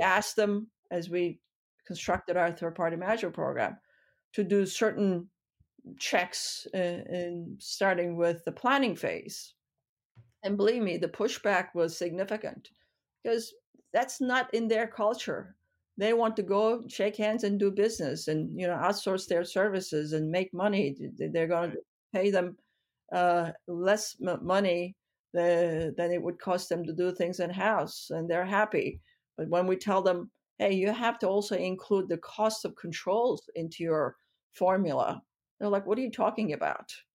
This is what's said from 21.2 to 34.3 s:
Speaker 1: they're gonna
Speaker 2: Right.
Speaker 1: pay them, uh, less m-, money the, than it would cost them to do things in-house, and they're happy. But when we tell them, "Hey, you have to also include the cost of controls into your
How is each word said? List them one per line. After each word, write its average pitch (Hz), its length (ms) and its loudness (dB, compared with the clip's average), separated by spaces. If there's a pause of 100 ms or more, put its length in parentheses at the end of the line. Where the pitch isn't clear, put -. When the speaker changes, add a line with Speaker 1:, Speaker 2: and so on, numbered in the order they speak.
Speaker 1:
they're 165 160 2
gonna 170 200 0
Speaker 2:
Right. - 560 -6
Speaker 1:
pay 202 60 4
them, 180 260 0 (560)
uh, 175 400 2 (140)
less 185 500 0 (100)
m-, 175 180 -2
money 180 520 2 (360)
the, 170 640 2
than 175 140 0
it 175 120 0
would 175 180 -4
cost 185 280 -2
them 170 160 -2
to 160 80 -6
do 180 200 0
things 180 260 -2
in-house, 185 720 0
and 165 180 -4
they're 175 180 0
happy. 202 540 0 (360)
But 156 120 -6
when 175 180 2
we 185 100 2
tell 190 260 0
them, 180 280 0 (280)
"Hey, 202 140 4
you 190 180 2
have 233 300 0
to 190 80 2
also 202 280 0
include 185 520 0
the 165 100 -2
cost - 460 -2
of - 100 -8
controls 190 800 -2
into 165 300 -6
your 156 320 0 (380)